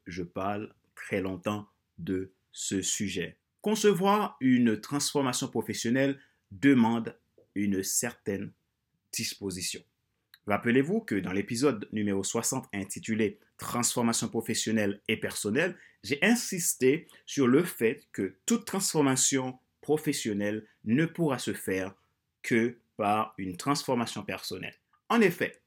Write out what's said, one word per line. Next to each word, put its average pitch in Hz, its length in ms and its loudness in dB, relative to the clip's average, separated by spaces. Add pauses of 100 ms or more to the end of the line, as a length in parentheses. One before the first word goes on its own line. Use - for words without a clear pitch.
je 87 180 -8
parle 101 500 -6 (220)
très - 260 -4
longtemps 95 460 -4 (300)
de 92 340 -4 (200)
ce - 300 -4
sujet. 90 560 -4 (240)
Concevoir 202 800 2
une 123 380 4
transformation 139 680 -2
professionnelle 123 720 0 (320)
demande 117 640 4 (380)
une 98 280 0
certaine 104 680 -4 (600)
disposition. 98 720 -6 (640)
Rappelez-vous 135 560 2
que - 140 -4
dans 92 160 -2
l'épisode 113 600 0
numéro 101 300 0
soixante 127 500 -2
intitulé 104 640 -4 (180)
Transformation 117 720 -2
professionnelle 110 800 0
et 110 80 0
personnelle, 120 600 -2 (240)
j'ai 127 220 -4
insisté 170 840 2 (160)
sur 139 200 2
le 135 180 6
fait 135 500 -2
que - 320 -4
toute 226 200 0
transformation 135 920 0 (220)
professionnelle 107 840 0 (200)
ne 127 200 4
pourra 160 320 -2
se 117 140 -4
faire 95 420 -4 (480)
que 120 360 2 (180)
par 107 420 0
une 95 200 -6
transformation 123 640 -2
personnelle. 92 520 -8 (340)
En 233 100 4
effet, 170 480 2